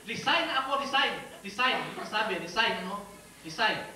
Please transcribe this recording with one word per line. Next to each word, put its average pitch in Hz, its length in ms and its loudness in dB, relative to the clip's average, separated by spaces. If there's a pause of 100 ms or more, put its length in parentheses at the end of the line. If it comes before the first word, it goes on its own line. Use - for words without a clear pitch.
"Resign 269 480 2
na 294 160 0
ako, 277 160 2
resign. 262 400 2 (180)
Resign." 208 380 2 (160)
Ang 180 100 -6
sabi, 214 380 0
"Resign, 190 400 2
ano? 196 240 -6 (400)
Resign." 160 320 0 (160)